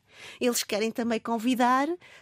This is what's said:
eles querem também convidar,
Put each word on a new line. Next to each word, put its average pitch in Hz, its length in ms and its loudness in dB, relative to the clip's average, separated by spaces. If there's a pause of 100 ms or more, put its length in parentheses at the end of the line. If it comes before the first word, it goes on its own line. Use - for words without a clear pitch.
(400)
eles 240 240 0
querem 220 260 -2
também 233 300 -2
convidar, 247 680 2 (360)